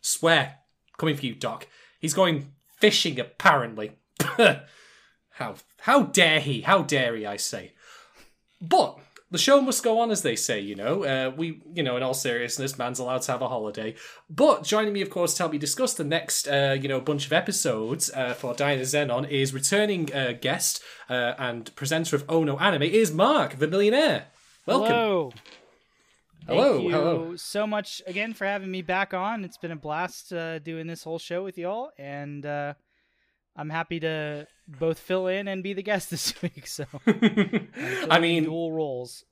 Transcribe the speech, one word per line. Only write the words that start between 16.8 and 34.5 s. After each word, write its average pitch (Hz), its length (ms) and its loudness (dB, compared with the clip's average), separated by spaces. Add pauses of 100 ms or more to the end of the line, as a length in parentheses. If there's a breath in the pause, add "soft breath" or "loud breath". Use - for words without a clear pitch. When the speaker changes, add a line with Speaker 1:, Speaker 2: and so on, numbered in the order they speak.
Speaker 1:
you 135 60 -6
know, 135 140 0
bunch 143 260 -2
of - 60 -2
episodes, 156 840 0
uh, 127 200 -2
for 120 200 -6
Dino 139 280 0
Xenon 135 460 0
is 135 240 0
returning, 175 640 0
uh, 131 260 -2
guest, - 400 -2 (300 loud breath)
uh, 123 260 0
and 120 380 -6
presenter 160 400 -2
of 143 140 0
Oh 165 160 4
No 143 160 0
Anime 175 240 4
is 196 280 4
Mark, 190 460 2
the 147 80 0
millionaire. 208 600 2 (400 soft breath)
Welcome. 214 260 2
Speaker 2:
Hello. 196 400 2 (1120 soft breath)
Speaker 1:
Hello, 233 280 4
Speaker 2:
Thank 196 100 0
you 175 80 0
Speaker 1:
hello. 165 440 0
Speaker 2:
so 208 300 -4
much 208 400 -6
again 202 280 -6
for 208 100 -8
having 196 260 -4
me 185 120 -6
back 185 320 -2
on. 196 300 -4
It's - 140 -16
been 170 140 -10
a 165 40 -10
blast, 151 560 -8
uh, 165 280 -8
doing 160 260 -10
this 165 160 -12
whole 165 160 -8
show 175 240 -6
with 190 160 -10
y'all, 214 400 -6
and, 143 480 -10
uh, 147 280 -6 (840)
I'm 151 140 -8
happy 165 300 -6
to 151 480 -6 (180)